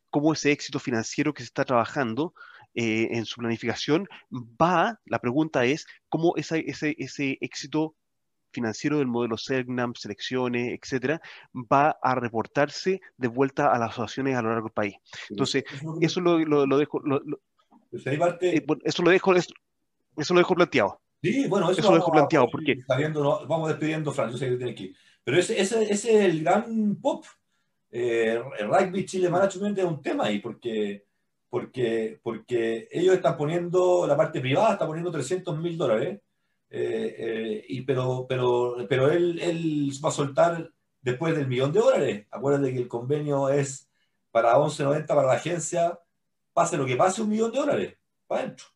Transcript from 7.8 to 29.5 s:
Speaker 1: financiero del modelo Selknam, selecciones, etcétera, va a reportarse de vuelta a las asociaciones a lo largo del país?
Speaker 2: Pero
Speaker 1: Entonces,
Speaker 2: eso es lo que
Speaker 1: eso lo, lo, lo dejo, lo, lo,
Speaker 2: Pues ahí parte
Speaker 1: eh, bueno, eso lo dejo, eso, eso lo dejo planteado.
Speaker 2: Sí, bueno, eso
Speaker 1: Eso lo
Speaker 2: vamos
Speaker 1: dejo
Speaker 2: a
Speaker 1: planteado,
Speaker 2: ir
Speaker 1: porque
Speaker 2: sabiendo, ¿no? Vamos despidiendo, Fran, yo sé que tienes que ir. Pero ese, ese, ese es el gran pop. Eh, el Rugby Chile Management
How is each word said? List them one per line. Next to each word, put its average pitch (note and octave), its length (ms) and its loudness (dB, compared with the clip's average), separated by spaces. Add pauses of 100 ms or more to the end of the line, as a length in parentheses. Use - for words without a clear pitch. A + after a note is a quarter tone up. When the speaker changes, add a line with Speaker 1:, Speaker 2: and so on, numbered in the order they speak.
Speaker 1:
financiero B2 480 -2
del C3+ 80 0
modelo A#2 300 -2
Selknam, B2 580 -4
selecciones, A#2+ 840 -4
etcétera, C3+ 420 -4 (320)
va C#3 480 2
a B2+ 140 0
reportarse C#3 840 -2 (160)
de B2+ 100 -2
vuelta C3 440 2
a B2 60 4
las A2+ 140 0
asociaciones C3 440 -4
a A#2+ 60 -2
lo A2 80 0
largo A2+ 180 -2
del - 60 -14
país? G#2 300 -4
Speaker 2:
Pero - 280 -18
Speaker 1:
Entonces, C3 360 -2
Speaker 2:
eso - 80 -14
es C3+ 80 -12
lo D#3+ 160 -6
que E3 60 2
Speaker 1:
eso E3 160 0
lo, F3 180 4
lo, D3 260 4
lo C3+ 120 2
dejo, D3 220 0
lo, C#3 260 0
lo, D3+ 140 -8 (500)
Speaker 2:
Pues A#2 180 -10
ahí C#3+ 100 -2
parte E3+ 400 2
Speaker 1:
eh, C#3 80 0
bueno, C#3+ 200 0
eso D#3+ 160 -2
lo E3+ 80 6
dejo, F3+ 260 6
eso, F3 180 0 (640)
eso D#3 180 -2
lo F3 60 8
dejo F3 160 6
planteado. C3 460 2 (220)
Speaker 2:
Sí, A#3+ 240 0
bueno, G3+ 240 2
eso - 80 0
Speaker 1:
Eso A3 120 4
lo E3 60 8
Speaker 2:
vamos E3 80 4
Speaker 1:
dejo D#3 60 0
Speaker 2:
a - 20 0
Speaker 1:
planteado, D3 320 6
Speaker 2:
ir A#2+ 60 2
Speaker 1:
porque C#3 360 -2
Speaker 2:
sabiendo, D3 360 0
¿no? D3+ 240 0
Vamos D#3+ 220 -2
despidiendo, D3+ 420 -4
Fran, - 200 -2
yo B2 60 -8
sé C3+ 100 -4
que B2 100 -2
tienes A#2+ 180 -6
que G2 80 -14
ir. F#2 120 -14 (280)
Pero D3+ 140 0
ese, F3+ 220 0
ese, A3 320 2
ese G#3+ 260 2
es G#3 80 6
el D#3+ 180 2
gran G#3+ 540 0
pop. - 280 -4 (640)
Eh, A#2 480 0 (200)
el G#2 80 -4
Rugby F3+ 380 0
Chile F3+ 240 0
Management F#3+ 480 0